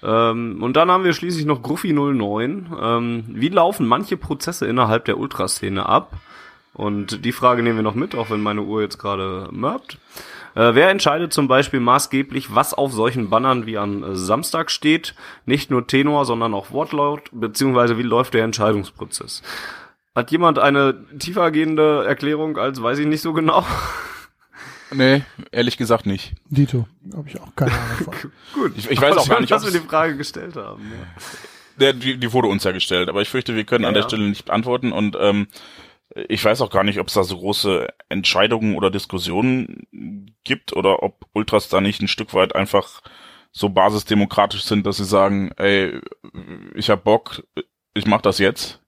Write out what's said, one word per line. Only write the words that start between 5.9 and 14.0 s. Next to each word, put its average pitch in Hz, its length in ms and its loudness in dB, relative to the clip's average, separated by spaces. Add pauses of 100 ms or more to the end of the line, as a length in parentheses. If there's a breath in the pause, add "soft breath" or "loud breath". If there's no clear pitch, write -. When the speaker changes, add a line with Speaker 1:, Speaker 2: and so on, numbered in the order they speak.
Speaker 1:
Und 104 500 -6
die 117 80 0
Frage 123 300 4
nehmen 117 160 2
wir 110 40 0
noch 107 120 0
mit, 131 200 -4
auch 113 160 -4
wenn 104 120 -2
meine 104 200 -2
Uhr 107 200 -2
jetzt 101 160 -6
gerade 95 540 -6
mörbt. 135 460 -6 (560 loud breath)
Äh, 117 200 4
wer 160 160 8
entscheidet 165 420 0
zum 143 160 2
Beispiel 135 320 2
maßgeblich, 131 760 0
was 135 200 2
auf 135 180 -2
solchen 117 380 -2
Bannern 127 360 2
wie 110 120 -6
am, 101 240 -4